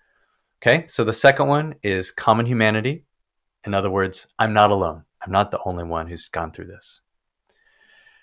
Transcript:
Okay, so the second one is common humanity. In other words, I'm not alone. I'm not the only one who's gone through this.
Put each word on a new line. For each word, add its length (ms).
Okay, 260
so 160
the 100
second 340
one 360
is 280
common 340
humanity. 600
In 80
other 160
words, 380
I'm 140
not 180
alone. 340
I'm 100
not 200
the 120
only 200
one 240
who's 220
gone 220
through 160
this. 340